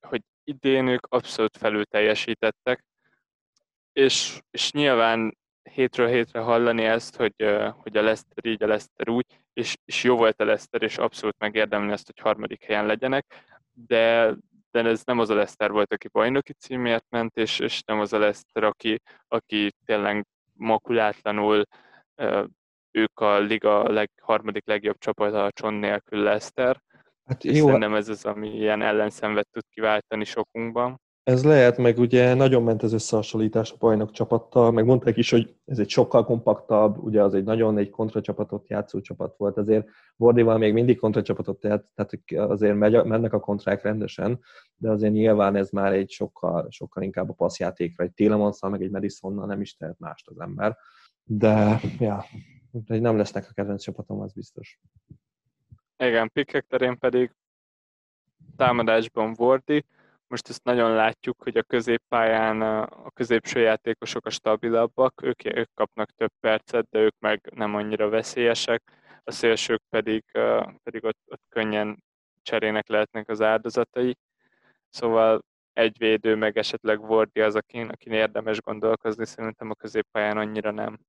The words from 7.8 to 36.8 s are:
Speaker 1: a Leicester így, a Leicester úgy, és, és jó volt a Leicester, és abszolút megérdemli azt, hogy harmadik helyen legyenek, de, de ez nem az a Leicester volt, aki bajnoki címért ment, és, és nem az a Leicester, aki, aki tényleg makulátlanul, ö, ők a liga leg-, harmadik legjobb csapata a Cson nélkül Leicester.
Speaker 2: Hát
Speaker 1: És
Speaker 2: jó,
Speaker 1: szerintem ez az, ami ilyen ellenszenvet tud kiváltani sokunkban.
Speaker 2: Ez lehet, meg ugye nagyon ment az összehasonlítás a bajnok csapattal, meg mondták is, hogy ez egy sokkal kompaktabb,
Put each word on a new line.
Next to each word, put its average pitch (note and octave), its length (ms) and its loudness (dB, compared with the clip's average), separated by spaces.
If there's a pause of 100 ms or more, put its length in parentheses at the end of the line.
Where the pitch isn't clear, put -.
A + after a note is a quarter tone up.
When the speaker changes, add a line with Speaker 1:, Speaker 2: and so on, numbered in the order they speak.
Speaker 1:
a G#2 40 4
Leicester - 440 -2
így, A2 180 -2
a G#2+ 40 0
Leicester - 420 -4
úgy, A#2+ 160 -2 (280)
és, - 320 -6
és - 180 -6
jó B2 120 4
volt A2+ 260 2
a G#2+ 40 2
Leicester, A2 360 -2
és A2 160 -4
abszolút A2+ 420 -4
megérdemli G#2 520 -2
azt, G2+ 140 -6
hogy - 140 -20
harmadik G#2+ 440 -4
helyen G#2 220 -2
legyenek, B2+ 400 -2 (460)
de, A#2 640 2 (360)
de A#2 120 0
ez A2+ 220 0
nem B2 140 0
az A2 100 0
a A2 40 2
Leicester G#2 380 0
volt, G#2 220 0
aki G#2 180 -8
bajnoki C3 420 0
címért A#2+ 560 -4
ment, A#2 280 -4
és, A2+ 220 -2
és A#2 220 -4
nem G#2+ 180 -4
az G#2 140 -2
a G#2+ 60 0
Leicester, G#2+ 440 -2
aki, G#2+ 380 -2 (260)
aki G#2 440 -4 (140)
tényleg G#2 400 -2 (280)
makulátlanul, G#2+ 1080 0 (520)
ö, G#2 280 -2 (480)
ők - 280 -2
a G#2 200 4
liga G#2+ 520 2
leg-, G#2+ 200 -2 (100)
harmadik G#2+ 440 -2
legjobb G#2+ 320 -4
csapata G#2 480 -2
a G2+ 60 -2
Cson G#2+ 220 -6
nélkül G#2 460 -4
Leicester. G#2+ 600 -2 (440)
Speaker 2:
Hát - 180 -8
Speaker 1:
És D3 140 0
Speaker 2:
jó, D3+ 80 6
Speaker 1:
szerintem A2+ 280 4
ez G#2+ 160 -2
az, G#2 160 -10
ami G#2+ 300 -8
ilyen G#2+ 260 0
ellenszenvet G#2+ 720 -2
tud A2+ 180 -10
kiváltani G#2+ 540 -2
sokunkban. A#2 800 -6 (220)
Speaker 2:
Ez B2+ 200 2
lehet, C3+ 340 6
meg A#2+ 200 4
ugye B2 360 4
nagyon C3 300 4
ment A2+ 200 0
az A2+ 100 0
összehasonlítás A2 800 -2
a - 80 -20
bajnok G#2+ 320 2
csapattal, A#2 600 2
meg A2+ 140 2
mondták A#2+ 320 4
is, A#2+ 120 2
hogy A#2 260 2 (100)
ez C3 140 -6
egy G2+ 100 0
sokkal A#2+ 360 4
kompaktabb, G#2+ 720 2